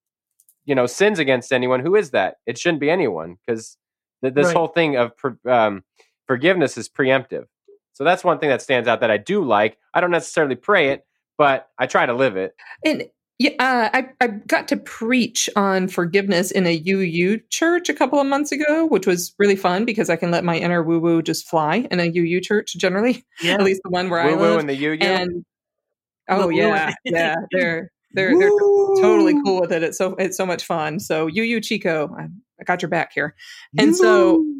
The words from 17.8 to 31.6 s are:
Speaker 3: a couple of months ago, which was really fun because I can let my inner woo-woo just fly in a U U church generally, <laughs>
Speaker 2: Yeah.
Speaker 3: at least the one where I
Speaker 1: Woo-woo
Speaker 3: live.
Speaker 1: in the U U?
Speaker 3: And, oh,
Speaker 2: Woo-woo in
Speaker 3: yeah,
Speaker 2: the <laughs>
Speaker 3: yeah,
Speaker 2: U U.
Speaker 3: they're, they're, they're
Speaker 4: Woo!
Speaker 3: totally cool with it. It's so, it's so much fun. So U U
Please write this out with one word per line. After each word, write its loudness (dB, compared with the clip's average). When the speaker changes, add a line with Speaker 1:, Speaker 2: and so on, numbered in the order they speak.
Speaker 3:
a -2
couple 0
of 0
months -2
ago, 0
which 0
was -2
really 4
fun 0
because -2
I 0
can -2
let 0
my 0
inner 0
woo-woo 0
just -6
fly 0
in 0
a 0
U -2
U -2
church -4
generally, -2
<laughs> -20
Speaker 2:
Yeah. 0
Speaker 3:
at 2
least 2
the -10
one -2
where 0
I 2
Speaker 1:
Woo-woo 0
Speaker 3:
live. 4
Speaker 1:
in -4
the -4
U -2
U? -4
Speaker 3:
And, -2
oh, 0
Speaker 2:
Woo-woo 0
in 0
Speaker 3:
yeah, 0
Speaker 2:
the -8
<laughs> -4
Speaker 3:
yeah, 0
Speaker 2:
U -4
U. -10
Speaker 3:
they're, -2
they're, 2
they're 6
Speaker 4:
Woo! 4
Speaker 3:
totally 4
cool 2
with 0
it. 0
It's -4
so, -2
it's -4
so -4
much -4
fun. -4
So -2
U -4
U -2